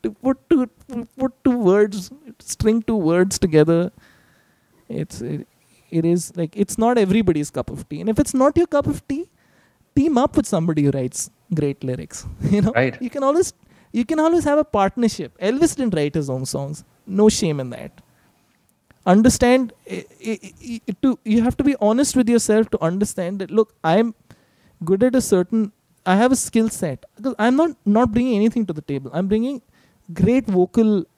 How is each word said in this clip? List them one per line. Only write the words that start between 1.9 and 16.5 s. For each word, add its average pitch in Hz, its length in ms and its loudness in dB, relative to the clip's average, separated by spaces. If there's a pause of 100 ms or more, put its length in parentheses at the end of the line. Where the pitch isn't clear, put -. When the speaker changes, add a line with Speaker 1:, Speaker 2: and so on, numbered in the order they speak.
Speaker 1:
string 220 340 0
two 226 80 0
words 180 480 2
together, 160 340 6 (1200)
it's, - 200 -12
it, 147 240 -8 (440)
it 165 140 -2
is, 170 220 0 (140)
like, 165 240 -6
it's - 180 -8
not 240 160 2
everybody's 185 520 0
cup - 200 -8
of 139 180 -14
tea. 147 140 -12
And 208 80 -2
if 214 80 0
it's - 160 0
not 277 280 2
your 349 40 2
cup 285 200 -2
of 294 220 -4
tea, 302 220 -8 (640)
team 277 220 2
up 277 180 0
with 302 100 0
somebody 160 380 0
who 139 60 4
writes 131 400 -6 (240)
great 147 280 -4
lyrics, 131 440 -10 (120)
<laughs> 147 120 -4
you 202 100 4
know? 214 120 2
Speaker 2:
Right. 262 280 0
Speaker 1:
You 247 80 -8
can 277 140 -6
always 294 320 0 (380)
you 233 120 -2
can 320 160 -2
always 330 240 2
have 294 140 2
a 294 60 2
partnership. 196 720 -2
Elvis 269 380 0
didn't 233 180 -2
write 147 200 0
his 143 160 -2
own 131 160 -6
songs. 143 380 -10 (220)